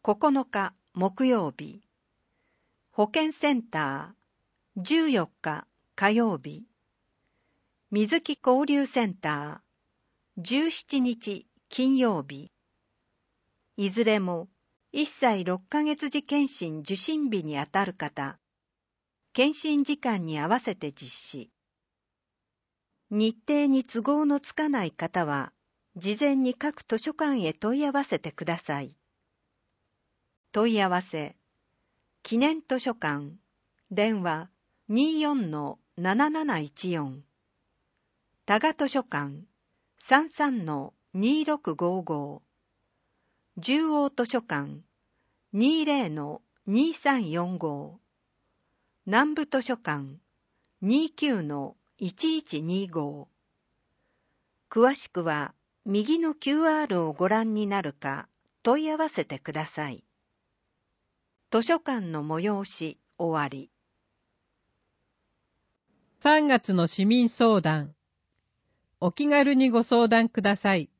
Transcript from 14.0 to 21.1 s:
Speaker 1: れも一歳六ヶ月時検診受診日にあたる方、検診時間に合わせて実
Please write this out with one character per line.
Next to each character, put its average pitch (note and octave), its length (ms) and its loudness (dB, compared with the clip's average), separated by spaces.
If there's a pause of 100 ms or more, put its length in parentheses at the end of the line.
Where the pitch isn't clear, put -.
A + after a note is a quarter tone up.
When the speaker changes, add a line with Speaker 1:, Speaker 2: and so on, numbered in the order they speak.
Speaker 1:
れ G#3+ 160 2
も F3+ 300 -4 (420)
一 D4 140 -2
歳 G#3+ 380 0
六 F#3 260 -2
ヶ D4+ 140 0
月 D4+ 260 -2
時 D4 140 -4
検 C#4+ 280 0
診 D#3 280 -8
受 E3+ 160 -6
診 D4+ 340 -2
日 G3 140 -2
に D3 160 -6
あ D3 80 -6
た G3 180 0
る F#3 80 -8
方、 C#3 460 -8 (1000)
検 C#4+ 180 2
診 D4 280 0
時 D4 160 -2
間 G3+ 260 -2
に D#3 140 -4
合 D3+ 80 -2
わ A#3 120 2
せ A#3 140 -4
て D3 180 -8
実 C3 200 -18